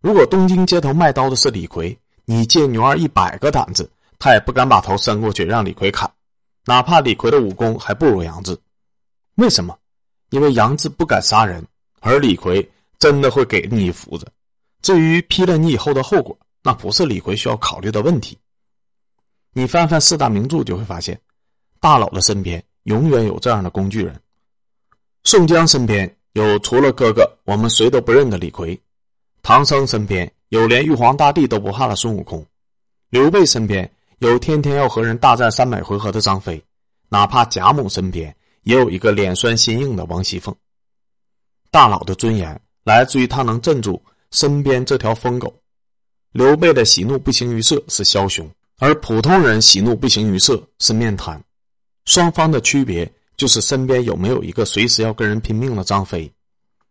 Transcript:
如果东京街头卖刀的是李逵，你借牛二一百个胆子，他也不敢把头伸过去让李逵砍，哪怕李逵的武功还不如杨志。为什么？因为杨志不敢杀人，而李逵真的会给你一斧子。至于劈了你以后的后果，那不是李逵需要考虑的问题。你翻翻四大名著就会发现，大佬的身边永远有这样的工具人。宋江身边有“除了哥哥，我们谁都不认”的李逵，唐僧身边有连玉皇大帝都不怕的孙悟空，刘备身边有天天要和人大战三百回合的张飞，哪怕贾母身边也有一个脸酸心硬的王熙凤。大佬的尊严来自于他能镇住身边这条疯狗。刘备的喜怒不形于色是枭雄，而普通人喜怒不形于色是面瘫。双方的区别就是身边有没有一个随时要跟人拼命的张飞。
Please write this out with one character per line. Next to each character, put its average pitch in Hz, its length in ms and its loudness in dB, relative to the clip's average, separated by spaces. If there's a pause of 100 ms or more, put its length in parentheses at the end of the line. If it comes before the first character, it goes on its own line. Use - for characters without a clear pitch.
如 190 120 0
果 180 140 6
东 190 220 2
京 185 180 2
街 175 140 2
头 143 120 -2
卖 156 200 2
刀 131 180 0
的 131 60 -2
是 143 120 2
李 98 200 -6
逵， 85 280 -8 (280)
你 113 200 0
借 147 220 2
牛 113 160 -2
二 135 160 2
一 165 80 -2
百 - 320 -2
个 147 140 -2
胆 139 200 -2
子， - 160 -6 (300)
他 135 140 4
也 107 80 6
不 139 120 -8
敢 127 160 2
把 110 120 6
头 98 160 -4
伸 107 240 -2
过 107 120 -2
去 101 120 -2
让 107 200 -2
李 95 80 -8
逵 98 200 -2
砍， - 200 -6 (520)
哪 123 180 2
怕 160 180 4
李 123 140 0
逵 117 160 -2
的 110 100 4
武 98 140 -4
功 113 240 -2
还 - 160 -6
不 131 100 -4
如 104 180 2
杨 82 200 -10
志。 90 160 -10 (760)
为 233 120 2
什 92 160 0
么？ 87 140 -14 (520)
因 139 120 0
为 147 100 4
杨 117 240 2
志 147 140 -6
不 160 160 -4
敢 101 160 0
杀 110 240 2
人， 85 200 -10 (340)
而 127 180 2
李 120 180 2
逵 92 320 -2 (300)
真 143 240 4
的 135 80 2
会 127 160 2
给 107 240 -2
你 104 160 0
一 90 40 -2
斧 - 280 -12
子。 - 120 -16 (520)
至 185 180 4
于 160 220 2
劈 - 240 -2
了 175 100 2
你 160 140 2
以 - 60 0
后 147 180 -2
的 131 80 -2
后 165 200 0
果， - 160 -12 (240)
那 127 120 0
不 - 180 -10
是 180 140 0
李 113 120 -2
逵 - 160 -6
需 - 140 -4
要 113 80 -2
考 - 220 -6
虑 98 120 -6
的 107 120 -2
问 147 180 2
题。 - 160 -14 (1160)
你 131 140 -2
翻 170 220 2
翻 156 120 2
四 165 160 2
大 143 120 0
名 107 180 -2
著 147 160 -2
就 92 140 -6
会 110 80 -8
发 90 160 -12
现， - 180 -10 (640)
大 151 160 4
佬 113 140 0
的 92 100 -6
身 98 220 -2
边 87 200 -8 (200)
永 113 260 0
远 123 160 2
有 95 140 -4
这 123 100 -4
样 107 160 0
的 87 60 -6
工 98 180 -4
具 107 140 -4
人。 80 180 -8 (1040)
宋 185 220 4
江 165 200 2
身 131 200 -2
边 101 280 -2 (200)
有 104 260 0
“除 120 200 -2
了 135 120 2
哥 117 200 0
哥， 110 140 4 (180)
我 101 120 -4
们 110 120 0
谁 113 200 2
都 113 120 0
不 - 120 -2
认” 135 180 4
的 98 60 -4
李 85 140 -8
逵， 85 280 -10 (640)
唐 131 220 2
僧 139 220 0
身 107 200 -4
边 92 240 -4 (200)
有 113 160 2
连 120 180 2
玉 156 100 2
皇 120 220 2
大 143 160 2
帝 143 140 2
都 117 120 -2
不 101 140 -6
怕 123 160 -2
的 104 80 -4
孙 113 180 -4
悟 95 80 -6
空， 82 240 -14 (600)
刘 135 220 4
备 190 160 6
身 117 200 0
边 98 240 -4 (280)
有 120 200 2
天 151 220 -2
天 143 160 -2
要 139 120 2
和 113 140 -2
人 113 140 -2
大 120 180 4
战 120 160 2
三 123 180 0
百 104 140 -4
回 101 160 -6
合 101 140 -6
的 107 80 -4
张 98 180 0
飞， 85 240 -10 (460)
哪 104 180 2
怕 120 200 2
贾 107 260 2
母 139 160 -2
身 92 220 -6
边 80 240 -10 (280)
也 113 140 2
有 127 120 4
一 90 80 -6
个 107 140 0
脸 101 240 0
酸 117 220 -2
心 113 240 0
硬 135 160 -4
的 85 80 -6
王 85 180 -6
熙 90 160 -6
凤。 - 160 -12 (1160)
大 139 180 6
佬 101 160 0
的 95 100 -6
尊 110 220 -2
严 82 240 -8 (240)
来 113 200 6
自 135 140 -4
于 127 80 2
他 135 160 -4
能 117 180 -2
镇 139 220 0
住 101 180 -6 (300)
身 143 320 0
边 131 220 0
这 135 120 -2
条 113 180 -2
疯 120 240 -4
狗。 - 160 -10 (800)
刘 135 240 4
备 165 160 4
的 127 120 4
喜 - 180 2
怒 131 160 -2
不 135 140 -4
形 120 220 -4
于 113 60 -4
色 143 280 0
是 - 160 -4
枭 98 240 0
雄， 82 200 -8 (300)
而 143 220 2
普 113 200 -2
通 175 220 4
人 110 180 2
喜 98 200 4
怒 113 160 0
不 127 120 -2
形 107 240 0
于 95 60 0
色 110 240 0 (160)
是 - 140 -2
面 110 240 0
瘫。 80 260 -12 (640)
双 170 260 2
方 160 180 2
的 139 100 0
区 135 240 0
别 85 260 -6 (260)
就 139 100 -2
是 - 140 2
身 131 260 -2
边 127 180 0
有 107 120 -4
没 90 120 -2
有 127 140 -2
一 - 80 -10
个 113 140 -2
随 104 240 -2
时 110 140 0
要 113 120 -2
跟 110 120 -4
人 107 140 -2
拼 110 140 -6
命 120 220 -4
的 95 80 -6
张 98 200 -2
飞。 80 260 -10 (600)